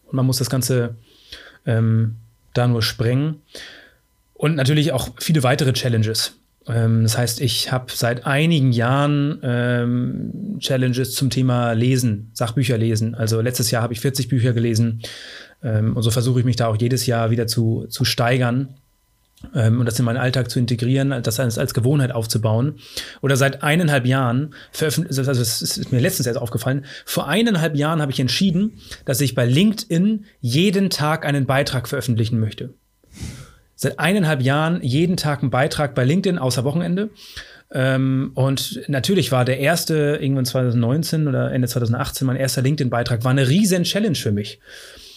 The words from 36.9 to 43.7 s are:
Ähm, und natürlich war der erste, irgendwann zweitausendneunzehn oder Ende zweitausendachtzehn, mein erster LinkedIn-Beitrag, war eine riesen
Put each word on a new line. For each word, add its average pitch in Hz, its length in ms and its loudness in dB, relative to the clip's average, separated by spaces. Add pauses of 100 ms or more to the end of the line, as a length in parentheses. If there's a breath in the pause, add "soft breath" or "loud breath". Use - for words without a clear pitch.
Ähm, 131 600 0
und 131 520 0
natürlich 147 460 0
war 127 120 4
der 127 140 0
erste, 151 600 0
irgendwann 135 240 0
zweitausendneunzehn 127 800 0
oder 123 240 0
Ende 127 160 0
zweitausendachtzehn, 120 580 -2
mein 131 120 0
erster 135 260 -2
LinkedIn-Beitrag, 123 640 0
war 127 80 2
eine 135 160 2
riesen 180 340 4